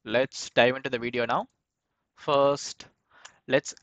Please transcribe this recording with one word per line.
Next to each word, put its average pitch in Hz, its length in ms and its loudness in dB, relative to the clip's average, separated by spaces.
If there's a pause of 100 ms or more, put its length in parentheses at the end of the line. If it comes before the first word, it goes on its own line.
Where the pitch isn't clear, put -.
let's 117 440 -2
dive 127 260 4
into 135 140 -10
the 127 80 -2
video 120 300 -4
now. 156 200 -4 (680)
First, 143 720 0 (600)
let's - 360 0